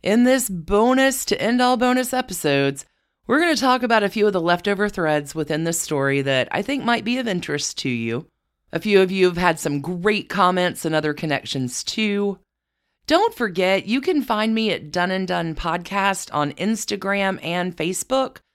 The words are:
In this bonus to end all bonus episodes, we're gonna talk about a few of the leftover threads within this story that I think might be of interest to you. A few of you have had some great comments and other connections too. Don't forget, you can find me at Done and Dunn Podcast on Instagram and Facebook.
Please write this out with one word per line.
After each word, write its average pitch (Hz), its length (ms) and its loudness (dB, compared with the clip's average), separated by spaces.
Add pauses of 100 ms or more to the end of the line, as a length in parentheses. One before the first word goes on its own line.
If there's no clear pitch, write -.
In 220 220 4
this 254 260 4
bonus 240 760 2
to - 160 -2
end 240 200 2
all 254 140 4
bonus 254 380 0
episodes, 139 720 0 (420)
we're 269 140 2
gonna 330 160 2
talk 254 260 2
about 220 200 4
a 196 60 0
few 208 160 2
of 208 60 4
the 190 80 0
leftover 175 480 0
threads 151 480 0
within 156 300 -2
this 165 160 -2
story 139 400 0
that 135 280 0
I 180 120 -2
think 277 240 -4
might 233 180 0
be 240 140 -2
of 247 100 -4
interest 165 520 -4
to 139 100 -4
you. 117 360 -4 (460)
A - 80 -6
few 202 220 4
of 185 100 4
you 190 140 4
have 180 100 2
had 175 240 2
some 143 220 -2
great 180 480 -2
comments 180 560 2
and 156 100 0
other 151 180 0
connections 139 720 -4
too. 202 560 -2 (640)
Don't 415 280 4
forget, 190 520 0
you 233 140 0
can 302 220 0
find 220 340 0
me 220 160 0
at 147 200 -6
Done 180 200 0
and 185 160 -2
Dunn 170 280 -2
Podcast 185 760 -4
on 147 200 -2
Instagram 196 880 -4
and 175 320 -4
Facebook. 214 640 -2 (180)